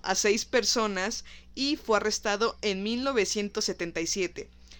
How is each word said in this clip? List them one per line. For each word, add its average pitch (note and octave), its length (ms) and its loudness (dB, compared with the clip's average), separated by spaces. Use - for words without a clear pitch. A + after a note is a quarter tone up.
a F#3+ 100 0
seis G#3+ 300 4
personas G#3 800 0
y C#4+ 220 0
fue G#3+ 200 2
arrestado G#3 640 0
en G3 220 0
mil A#3+ 200 -2
novecientos G#3 640 0
setenta E3+ 360 -2
y E3 60 -2
siete. - 420 -4